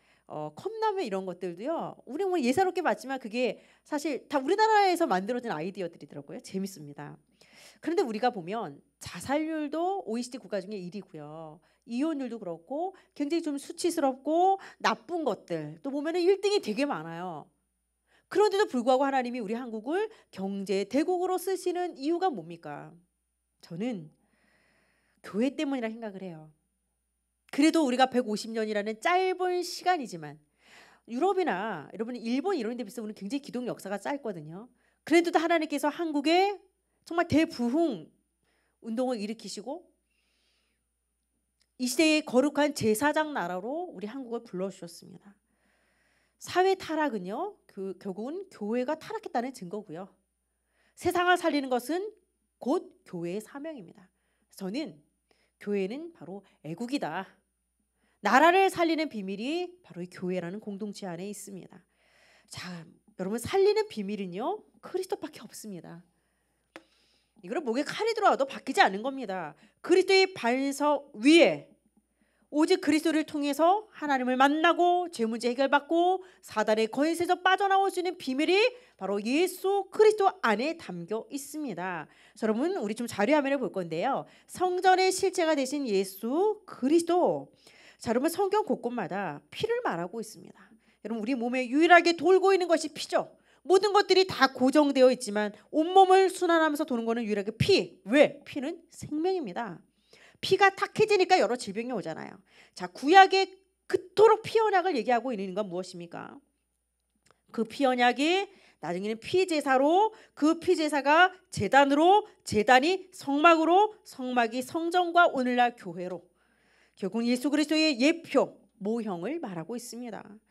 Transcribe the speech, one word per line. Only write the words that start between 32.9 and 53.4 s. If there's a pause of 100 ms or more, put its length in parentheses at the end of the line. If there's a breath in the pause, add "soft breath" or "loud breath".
우리는
굉장히
기독
역사가
짧거든요. (340)
그래도
하나님께서
한국에 (440)
정말
대부흥 (760)
운동을
일으키시고 (1900)
이
시대의
거룩한
제사장
나라로
우리
한국을
불러주셨습니다. (1040)
사회
타락은요, (100)
그,
결국은
교회가
타락했다는
증거고요. (840)
세상을
살리는
것은 (460)
곧
교회의